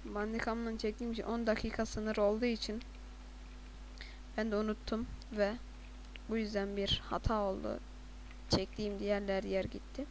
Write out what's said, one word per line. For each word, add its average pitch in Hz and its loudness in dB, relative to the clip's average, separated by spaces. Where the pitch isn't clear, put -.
Bandicam'dan 226 0
çektiğim 226 0
için 220 -2
on 233 0
dakika 220 2
sınırı 214 2
olduğu 214 6
için 226 2
ben 220 2
de 202 4
unuttum 214 2
ve 208 4
bu 220 2
yüzden 202 2
bir 196 4
hata - 4
oldu. 196 0
Çektiğim 202 2
diğerler 202 2
yer 190 2
gitti. - -6